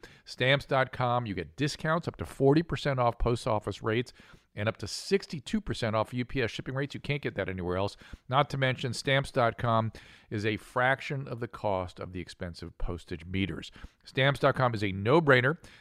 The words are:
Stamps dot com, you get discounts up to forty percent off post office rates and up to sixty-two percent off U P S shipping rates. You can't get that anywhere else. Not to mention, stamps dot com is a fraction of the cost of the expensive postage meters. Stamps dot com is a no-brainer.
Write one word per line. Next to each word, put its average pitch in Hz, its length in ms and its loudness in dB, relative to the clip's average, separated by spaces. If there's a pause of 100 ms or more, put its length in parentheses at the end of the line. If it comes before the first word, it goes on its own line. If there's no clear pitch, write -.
(240)
Stamps 131 420 0
dot 131 240 0
com, 120 340 0
you 104 80 -4
get 87 220 -6
discounts - 540 -2
up - 80 -6
to - 100 -6
forty 143 380 4
percent 139 340 -2
off 117 180 2
post 117 300 2
office 107 380 -2
rates 113 280 0 (440)
and 104 120 0
up 110 100 -2
to 107 100 -8
sixty-two - 720 -2
percent 110 360 -2
off 107 180 0
U 123 100 -2
P 131 180 -2
S 107 80 0
shipping - 240 -8
rates. 139 200 -4
You - 60 -8
can't 143 220 -4
get 123 140 -4
that 95 120 -2
anywhere 90 280 -2
else. 98 200 -2 (320)
Not 139 220 2
to 139 80 -4
mention, 127 340 0
stamps 135 380 0
dot 117 280 2
com 113 340 2 (380)
is 104 160 -4
a 110 100 2
fraction 135 720 0
of 127 100 -8
the 120 100 -4
cost 95 520 -2
of 92 120 -8
the 92 80 -6
expensive 85 580 -12
postage 85 480 -4
meters. 95 440 -2 (340)
Stamps 135 360 2
dot 139 140 4
com 123 200 2
is 104 100 -2
a 98 80 0
no-brainer. 131 640 4 (240)